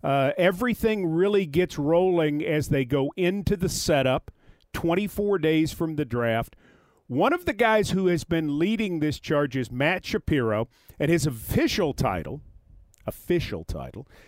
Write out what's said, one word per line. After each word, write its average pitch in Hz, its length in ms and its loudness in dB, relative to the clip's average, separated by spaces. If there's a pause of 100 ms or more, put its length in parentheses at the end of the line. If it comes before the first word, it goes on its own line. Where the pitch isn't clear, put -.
Uh, 139 320 2
everything 208 680 0
really 190 400 2
gets 165 320 0
rolling 160 680 2
as 151 240 0
they 135 160 2
go 135 320 0
into 190 400 0
the 180 140 -2
setup 135 640 0 (420)
twenty-four 202 640 -2
days 160 340 2
from 160 240 -4
the 147 80 -2
draft. 117 540 -2 (500)
One 170 240 2
of 349 140 -2
the 311 80 -2
guys 220 380 2
who 190 160 2
has 175 180 0
been 151 340 -2
leading 196 400 0
this 151 180 0
charge 147 380 -2
is 127 160 -4
Matt 147 340 0
Shapiro, 113 640 0 (320)
and 147 100 0
his 165 160 2
official 160 680 0
title, 110 480 -2 (640)
official 131 580 -4
title, - 440 -10 (200)